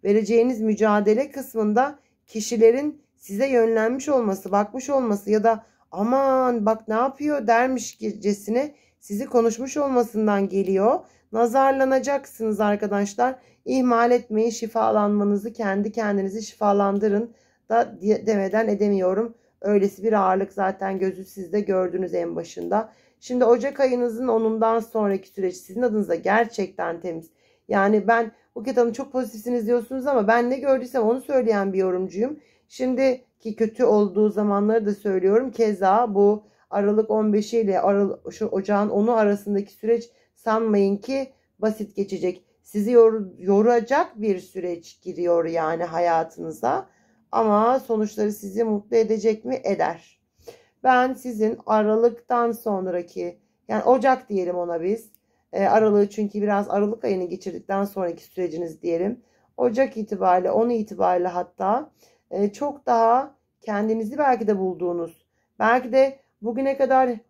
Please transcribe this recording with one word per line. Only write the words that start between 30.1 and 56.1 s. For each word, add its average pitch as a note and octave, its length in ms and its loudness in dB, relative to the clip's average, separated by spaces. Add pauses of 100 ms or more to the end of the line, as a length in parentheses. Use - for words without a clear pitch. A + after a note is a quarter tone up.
ben A#3+ 220 2
ne C4 100 -2
gördüysem B3+ 440 0
onu A#3+ 180 0
söyleyen G#3+ 520 0
bir F#3+ 40 -2
yorumcuyum. F#3+ 600 -2 (280)
Şimdiki B3+ 880 -4
kötü A3+ 280 -2
olduğu G#3 460 4
zamanları G#3 560 0
da G3+ 80 -2
söylüyorum. G3+ 580 0
Keza G#3 640 0
bu G3+ 280 4 (260)
Aralık G#3 400 0
on G#3+ 240 2
beşi G#3+ 260 0
ile G3 200 0
Aral-, G3+ 520 0
şu - 140 -6
Ocağın G3+ 440 -2
onu G#3+ 240 0
arasındaki G3+ 600 0
süreç A#3 360 -2 (260)
sanmayın G#3+ 600 0
ki C4 320 -6 (300)
basit G#3+ 360 -4
geçecek. F#3 500 -6 (180)
Sizi G#3 280 -4
yor-, A3 460 6
yoracak A#3 840 2
bir G3+ 180 0
süreç F3 640 -10
giriyor E3+ 440 0
yani E3 380 -2
hayatınıza. E3 1040 -2 (420)
Ama A3+ 480 2
sonuçları G#3+ 520 -4
sizi G3+ 320 -4
mutlu G#3+ 340 -2
edecek A3 480 0
mi? B3+ 180 -6
Eder. E3 580 -4 (640)
Ben B3+ 300 4
sizin A3+ 520 -4
Aralık'tan A3+ 880 2
sonraki, F#3 880 -6 (280)
yani - 160 -2
Ocak B3+ 460 2
diyelim F3+ 260 -2
ona F3 260 -4
biz. G3 280 -4 (440)
E, G3 120 0
aralığı G#3 440 4